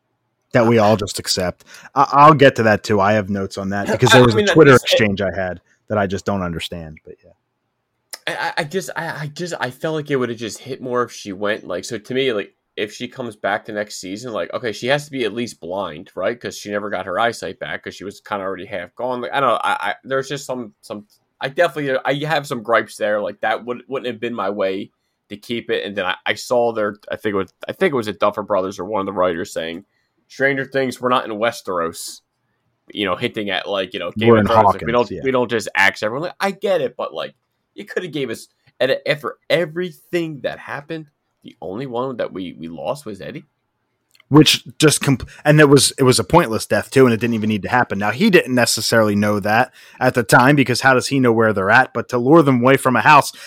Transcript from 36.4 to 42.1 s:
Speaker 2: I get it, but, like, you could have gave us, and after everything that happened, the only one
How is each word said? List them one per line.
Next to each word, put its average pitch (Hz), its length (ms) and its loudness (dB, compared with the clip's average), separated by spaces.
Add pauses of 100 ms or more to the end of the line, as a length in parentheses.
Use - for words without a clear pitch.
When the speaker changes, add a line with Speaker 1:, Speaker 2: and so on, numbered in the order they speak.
Speaker 2:
I 196 120 -2
get 190 280 -2
it, 127 160 -6
but, - 160 -6
like, 73 220 -10 (400)
you 208 100 -16
could 202 200 -8
have 160 80 -12
gave 139 180 -6
us, - 180 -12 (320)
and 131 160 0 (100)
after 143 300 -4 (140)
everything 165 880 -4
that - 180 -8
happened, 147 500 -12 (340)
the - 180 -20
only 101 260 -10
one 123 320 -6